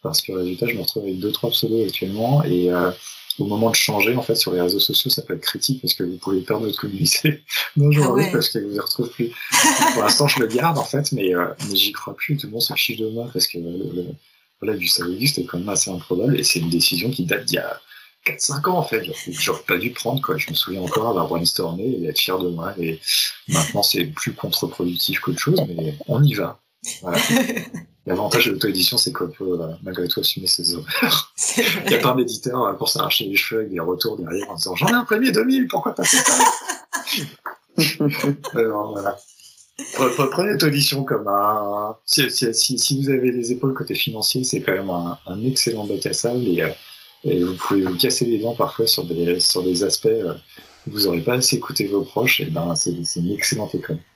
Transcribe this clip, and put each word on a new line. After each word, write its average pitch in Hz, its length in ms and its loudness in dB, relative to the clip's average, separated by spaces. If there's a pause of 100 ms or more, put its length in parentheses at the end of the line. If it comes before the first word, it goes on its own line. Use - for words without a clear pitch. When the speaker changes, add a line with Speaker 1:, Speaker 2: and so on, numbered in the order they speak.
Speaker 1:
Parce - 200 -2
que - 100 -10
résultat, 92 360 -2
je 113 60 -2
me 101 80 -6
retrouve 104 220 -6
avec 95 160 -4
deux, 104 120 -2
trois - 200 -4
pseudos 110 340 0
actuellement. 107 580 0
Et, 90 280 2
euh, 90 200 2 (480)
au 101 60 0
moment 110 240 2
de 110 60 0
changer, 107 400 2
en 123 60 0
fait, 113 140 0
sur 90 180 0
les 90 80 2
réseaux 92 180 2
sociaux, - 300 2
ça - 120 2
peut - 120 -8
être 85 80 -6
critique - 400 -2
parce - 120 0
que 98 100 -2
vous 90 140 -4
pouvez 95 240 0
perdre 107 240 -2
votre 101 140 -4
communauté 107 640 0 (160)
<laughs> - 180 -2
d'un 147 140 8
jour 147 140 6
Speaker 2:
Ah - 20 4
Speaker 1:
à 127 40 4
l'autre 131 140 6
Speaker 2:
ouais. 185 60 -2
Speaker 1:
parce - 180 2
que 117 100 -2
vous 101 160 -6
ne 101 60 -2
retrouvez 117 280 -2
plus. 117 220 -2 (600)
Pour 110 100 2
l'instant, 143 240 4
je 139 120 2
le 113 80 4
garde, 143 300 2
en 110 60 0
fait, 147 280 -2
mais, 98 220 2
euh, 87 120 2 (240)
mais 98 60 -2
j'y 101 160 2
crois - 240 -10
plus. 147 220 -2
Tout 117 100 -8
le 104 60 -10
monde 120 80 -2
se - 120 -2
fiche - 240 -2
de 110 120 -2
moi 117 220 -6
parce 90 160 0
que, 85 120 -8
euh, - 20 -6
le, 87 400 -4
le, 87 60 -6 (540)
voilà, 101 160 -2
Gustave - 300 0
Auguste 113 300 0
est 90 80 -2
quand 87 140 -6
même 101 100 -4
assez 98 200 0
improbable 92 500 0
et - 40 -2
c'est - 160 2
une 82 100 0
décision 87 400 2
qui - 160 -2
date - 200 -2
d'il - 100 0
y 147 40 2
a - 220 -6 (420)
quatre, - 160 -2
cinq 147 280 0
ans, 180 100 2
en 156 60 2
fait. 107 200 -2
J'aurais, - 140 -8 (100)
j'aurais - 360 -4
pas 92 140 0
dû 117 140 -2
prendre, 131 300 -2
quoi. - 160 0
Je - 140 -4
me 78 40 -4
souviens 92 260 -2
encore 110 260 0
avoir 90 200 2
brainstormé 85 580 -2
et 110 200 -2
être 76 140 0
fier 92 180 0
de 92 120 0
moi. 85 280 -6
Et 82 220 -4 (480)
maintenant, - 340 0
c'est 92 240 2
plus - 280 -6
contre-productif 90 880 -2
qu'autre - 180 -2
chose, 175 280 4
mais 80 280 -4 (120)
on 117 140 2
y 147 120 6
va. 98 260 -4 (420)
Voilà. 92 240 0
Speaker 2:
<laughs> - 800 -2
Speaker 1:
L'avantage 92 420 2
de 104 40 0
l'auto-édition, 95 460 0
c'est - 160 0
qu'on 87 160 -4
peut, 90 320 -4
euh, 82 60 -6 (140)
malgré 90 280 -4
tout 104 100 0
assumer 95 280 -2
ses - 260 0
erreurs. - 640 0
Speaker 2:
C'est - 260 0
vrai. - 220 0
Speaker 1:
Il - 80 2
y - 20 4
a - 40 2
plein 127 160 2
d'éditeurs, 127 500 -2
euh, 98 80 0
pour 107 160 -2
s'arracher - 340 0
les 101 140 0
cheveux 113 240 0
avec 104 100 -4
des 90 80 -4
retours 90 380 -2
derrière 87 320 -4
en - 60 -10
disant, « 90 220 -4
J'en 160 100 2
ai 226 60 6
imprimé 240 380 2
deux 220 140 4
mille, 262 240 2
pourquoi - 260 -2
pas - 80 -2
ça ?» - 140 6 (1600)
<laughs> 156 100 4 (680)
Alors, 107 360 0
voilà. 101 260 -4 (760)
Pre-, 127 220 2
pre-, 139 140 2
prenez 196 220 0
l'auto-édition 143 540 2
comme 101 240 -2
un, 104 680 0 (100)
si, - 240 2
si, 117 240 0
si, 123 240 0
si 135 240 0
vous 139 80 0
avez 127 220 4
les 120 220 -2
épaules 131 200 0
côté - 220 -4
financier, 110 480 -2
c'est 107 180 -2
quand 98 120 0
même 98 160 -2
un, 87 360 -4
un 98 200 -6
excellent 117 400 0
bac 101 200 -4
à - 60 -2
sable 120 340 0
et, 85 160 2
euh, 78 100 0 (520)
et 87 180 2
vous 92 140 0
pouvez 98 280 2
vous 92 120 0
casser - 300 2
les 117 140 2
dents 117 140 -2
parfois 113 320 0
sur 90 200 2
des, 85 340 0
sur 90 240 2
des 92 220 2
aspects, - 220 0
euh, 110 260 2 (540)
où 101 40 -8
vous 101 160 0
aurez 85 140 2
pas 123 140 2
assez 127 200 2
écouté - 320 -2
vos 98 140 2
proches, - 400 0
et - 60 -4
ben, 82 280 -2
c'est, 87 300 -2
c'est 87 160 -4
une 90 100 0
excellente 101 440 -2
école. - 240 -4 (160)